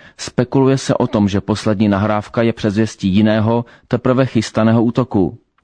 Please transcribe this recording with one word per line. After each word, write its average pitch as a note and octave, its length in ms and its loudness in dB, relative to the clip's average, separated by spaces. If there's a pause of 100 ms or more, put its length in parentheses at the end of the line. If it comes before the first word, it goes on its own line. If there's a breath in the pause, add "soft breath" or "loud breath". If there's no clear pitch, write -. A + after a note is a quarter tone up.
(160 loud breath)
Spekuluje C3+ 640 0
se - 160 -2
o B2 120 0
tom, G#2 220 0
že F#2+ 120 0
poslední G#2+ 480 -2
nahrávka G#2 540 -2
je A#2 100 0
předzvěstí G#2+ 560 -2
jiného, A2 560 2 (240 loud breath)
teprve B2+ 380 0
chystaného A2+ 560 0
útoku. A2+ 560 0 (260)